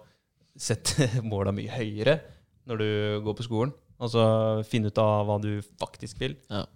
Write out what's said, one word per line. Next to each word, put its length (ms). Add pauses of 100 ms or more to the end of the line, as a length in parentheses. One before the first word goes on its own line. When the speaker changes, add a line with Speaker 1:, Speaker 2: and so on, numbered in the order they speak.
(560)
Speaker 1:
sette 520 (140)
<laughs> 20
måla 300
mye 180
høyere 480 (480)
når 140
du 80 (340)
går 140
på 100
skolen. 260 (280)
Altså, 240 (420)
finne 240
ut 80
av 300
hva 100
du 140 (260)
faktisk 400
vil. 140 (160)
Speaker 2:
Ja. 160 (100)